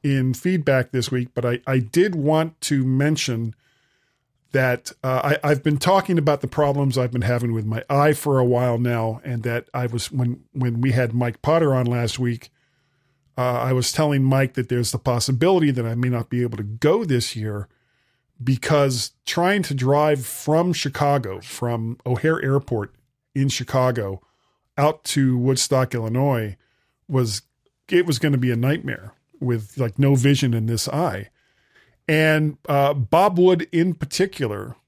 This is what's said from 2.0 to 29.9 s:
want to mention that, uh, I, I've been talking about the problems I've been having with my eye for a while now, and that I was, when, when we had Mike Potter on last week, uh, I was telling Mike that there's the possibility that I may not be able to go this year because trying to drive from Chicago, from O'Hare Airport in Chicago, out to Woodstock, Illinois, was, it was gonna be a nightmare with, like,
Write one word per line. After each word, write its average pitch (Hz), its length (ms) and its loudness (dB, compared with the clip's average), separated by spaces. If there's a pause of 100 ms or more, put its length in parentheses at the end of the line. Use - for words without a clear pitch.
want 156 480 0
to 135 220 0
mention 131 680 0 (960)
that, 131 400 0 (120)
uh, 131 380 0
I, 147 80 0
I've 139 120 0
been 151 160 0
talking 185 400 2
about 143 220 2
the - 80 -6
problems 139 480 0
I've 123 160 0
been 123 100 -2
having 120 300 0
with 110 140 -4
my 113 240 -4
eye 143 220 4
for 147 260 0
a 127 60 4
while 123 340 2
now, 117 460 -2
and 120 180 -6
that 120 320 -4
I 123 120 -2
was, 117 240 -6
when, 123 420 -2
when 120 280 -2
we 127 120 2
had 117 200 2
Mike 120 300 -2
Potter 156 320 2
on 127 120 0
last 120 320 -2
week, 120 320 -4 (920)
uh, 123 220 0
I 131 100 0
was 127 180 0
telling 147 320 2
Mike 135 320 2
that 123 140 -4
there's 120 240 -2
the 113 60 -6
possibility 143 720 2
that 123 160 -2
I 113 80 -4
may 123 160 0
not 120 180 -4
be 123 140 -2
able 113 160 -4
to 110 40 -6
go 151 420 0
this 127 300 -2
year 107 340 -8 (760)
because 135 680 0 (120)
trying 185 380 0
to 143 120 -4
drive 139 520 2
from 165 480 0
Chicago, 139 680 -2
from 117 640 -6
O'Hare 139 380 0
Airport 135 520 -2 (400)
in 135 140 0
Chicago, 120 720 -2 (560)
out 151 280 0
to 131 340 0
Woodstock, 131 560 0
Illinois, 113 640 -2 (520)
was, 123 340 -2 (460)
it 175 160 4
was 151 140 0
gonna 143 200 2
be 123 120 2
a 117 60 0
nightmare 127 580 -4 (260)
with, 117 380 -4
like, 117 200 -2